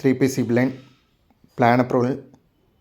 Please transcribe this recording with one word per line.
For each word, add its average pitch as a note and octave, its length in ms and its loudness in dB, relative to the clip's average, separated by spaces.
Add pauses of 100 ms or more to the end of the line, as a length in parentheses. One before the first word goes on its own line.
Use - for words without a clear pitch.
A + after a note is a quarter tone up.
த்ரீ C3+ 180 2
பேஸ் C3+ 180 0
சீப்லைன், B2 340 0 (840)
பிளான் B2 260 4
அப்ரூவல் B2+ 320 0 (680)